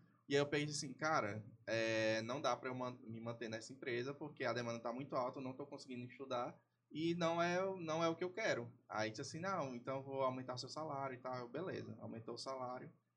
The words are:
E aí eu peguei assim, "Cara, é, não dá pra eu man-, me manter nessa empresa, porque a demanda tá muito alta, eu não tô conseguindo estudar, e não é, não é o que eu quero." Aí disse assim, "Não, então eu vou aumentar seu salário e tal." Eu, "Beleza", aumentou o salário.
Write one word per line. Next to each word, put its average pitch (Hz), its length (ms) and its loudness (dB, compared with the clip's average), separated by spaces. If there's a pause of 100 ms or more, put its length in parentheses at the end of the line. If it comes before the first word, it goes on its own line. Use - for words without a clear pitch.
(280)
E 139 60 2
aí 143 60 10
eu 143 60 6
peguei 147 280 2
assim, 147 200 -4
"Cara, 110 500 2 (220)
é, 110 560 4
não 117 180 -2
dá 123 160 4
pra 127 140 -2
eu 127 40 -2
man-, 123 280 -2
me 113 180 -8
manter 117 280 -4
nessa 113 240 -6
empresa, 127 420 -2
porque 143 300 -6
a 117 80 4
demanda 117 280 0
tá 117 120 -2
muito 135 220 -4
alta, 131 240 0
eu 139 40 -6
não 131 100 -4
tô 135 140 -8
conseguindo 127 440 -8
estudar, 131 480 -2 (320)
e 165 240 2
não 170 280 4
é, 175 160 4 (220)
não 160 220 2
é 165 60 6
o 165 80 2
que 180 80 0
eu 180 60 0
quero." 131 420 2 (160)
Aí 107 220 2
disse 110 100 -8
assim, 143 180 -6
"Não, 170 360 0
então 135 220 -4
eu 135 60 -4
vou 135 200 0
aumentar 127 340 0
seu 123 140 -6
salário 139 440 -4
e 123 40 -10
tal." 127 220 -4
Eu, 120 80 -6
"Beleza", 120 520 -4
aumentou 113 340 -6
o 120 40 -8
salário. 131 520 -4 (260)